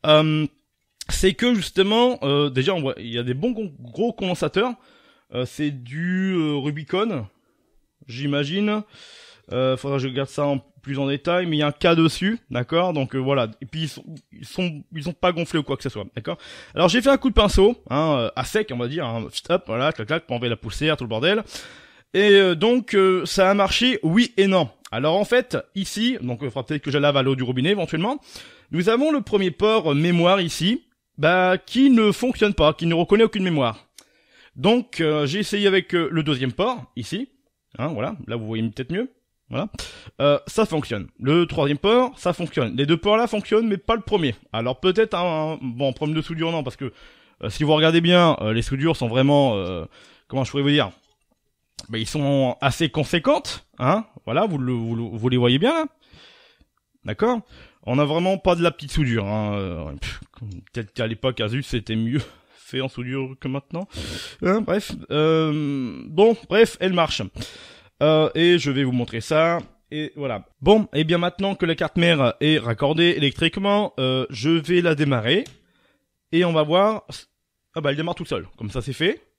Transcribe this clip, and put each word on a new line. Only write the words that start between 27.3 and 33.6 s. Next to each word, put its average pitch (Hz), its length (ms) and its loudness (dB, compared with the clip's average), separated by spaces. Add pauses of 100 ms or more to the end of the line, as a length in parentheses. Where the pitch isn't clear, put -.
du 131 80 -4
robinet 127 280 -2
éventuellement. 202 500 -2 (500)
Nous 170 180 0
avons 262 240 2
le 285 80 0
premier 196 300 0
port, 196 420 0
euh, - 20 2
mémoire 175 460 4
ici, 180 440 -2 (340)
bah, 185 400 4
qui 269 320 2
ne 220 200 6
fonctionne 214 440 0
pas, 156 180 4
qui 170 140 -4
ne 165 80 2
reconnaît 202 300 4
aucune 214 200 -2
mémoire. 139 420 -2 (720)